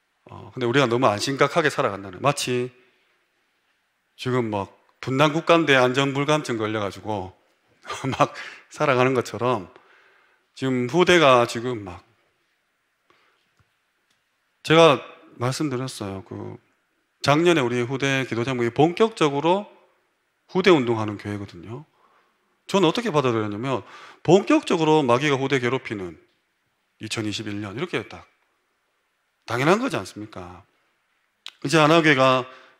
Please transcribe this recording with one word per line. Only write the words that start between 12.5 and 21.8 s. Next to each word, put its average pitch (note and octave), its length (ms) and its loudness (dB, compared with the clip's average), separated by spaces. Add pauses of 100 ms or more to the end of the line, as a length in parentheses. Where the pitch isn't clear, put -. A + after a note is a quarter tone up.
제가 D#3 380 6 (340)
말씀드렸어요. B2 920 -6
그 G#2 320 -14 (640)
작년에 D#3+ 380 2
우리 B2 200 -2
후대 C3+ 460 -4
기도 A#2 160 -4
제목이 A#2+ 280 -4
본격적으로 F3 1000 0 (800)
후대 F#3+ 200 2
운동하는 A#2 480 2
교회거든요. G2+ 680 -12 (800)